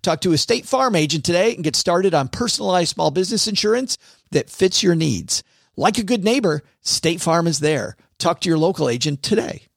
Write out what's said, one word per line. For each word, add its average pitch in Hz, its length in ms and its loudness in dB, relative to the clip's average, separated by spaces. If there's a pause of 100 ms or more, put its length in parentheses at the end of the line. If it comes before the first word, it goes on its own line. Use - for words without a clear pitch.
Talk 156 200 0
to 175 120 2
a 151 40 2
State - 280 0
Farm 262 300 2
agent 151 280 0
today 185 300 2
and 175 100 -8
get 151 120 -2
started 180 400 2
on 139 120 2
personalized 190 680 0
small 160 160 0
business 190 360 0
insurance 220 520 0 (320)
that 143 180 0
fits - 320 0
your 175 140 4
needs. 147 480 -2 (340)
Like 202 220 2
a 220 40 -4
good 196 200 0
neighbor, 202 400 0 (180)
State - 400 -2
Farm 170 240 2
is 151 140 0
there. 147 360 -2 (220)
Talk - 240 -2
to 180 80 -4
your 160 80 2
local 160 320 0
agent 131 320 -2
today. - 560 -4